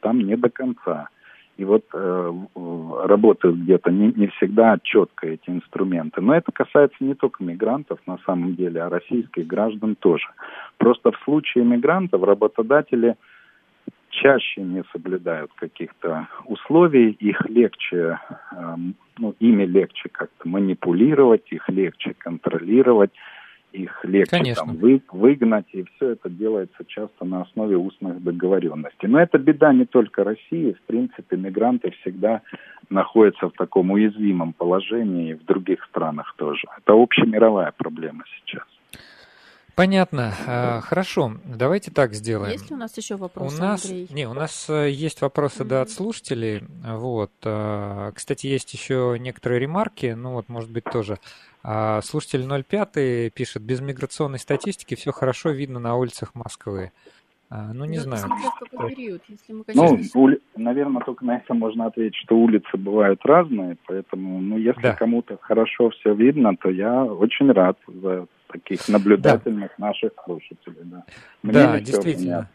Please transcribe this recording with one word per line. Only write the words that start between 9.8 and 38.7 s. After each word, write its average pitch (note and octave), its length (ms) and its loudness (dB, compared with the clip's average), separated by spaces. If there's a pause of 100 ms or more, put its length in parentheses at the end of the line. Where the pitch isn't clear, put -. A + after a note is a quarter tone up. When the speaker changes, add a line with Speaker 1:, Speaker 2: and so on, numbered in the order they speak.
Speaker 1:
тоже. E2+ 320 2 (500)
Просто A#2+ 340 4
в - 120 -8
случае D3 400 0
мигрантов B2 600 2
работодатели A2+ 920 2 (1040)
чаще C3+ 400 2
не F#2 300 -6
соблюдают F2 640 -6
каких-то D#2+ 720 -8 (180)
условий, C#3 680 4
их G#2 380 -2
легче, F2 720 0 (320)
эм, E2+ 440 -10 (220)
ну, A2 220 -6
ими A2 260 6
легче F2+ 440 0
как-то - 380 -12
манипулировать, G2+ 1040 4
их - 180 -10
легче F#2 480 -4
контролировать, G2+ 960 2 (640)
их F#2 320 -12
легче F#2+ 260 2
Speaker 2:
Конечно. C3 340 -2
Speaker 1:
там D#2+ 120 -8
вы-, B2+ 240 6 (100)
выгнать, A2+ 640 2
и F#2+ 100 -8
всё B2+ 280 -6
это G#2+ 180 -8
делается F#2+ 580 -4
часто - 380 -12
на F#2 160 -6
основе G#2 340 -4
устных F2+ 480 -6
договорённостей. F2 840 -2
Но C3+ 100 6
это E3+ 180 4
беда D3 360 4
не B2+ 120 4
только A2 380 2
России, A2 480 -4
в F2+ 160 -10
принципе, A2+ 480 -4
мигранты G2 560 -2 (100)
всегда G2 400 -2 (480)
находятся G2 600 4
в - 20 -14
таком F#2 400 0
уязвимом G2+ 640 0
положении F#2 800 -2
и - 20 -8
в D#2 120 -16
других F#2 440 -2
странах D2+ 480 -6
тоже. D2 300 -6 (100)
Это - 160 4
общемировая A2 840 4
проблема D#2 460 -10 (160)
сейчас. - 240 -14 (1120)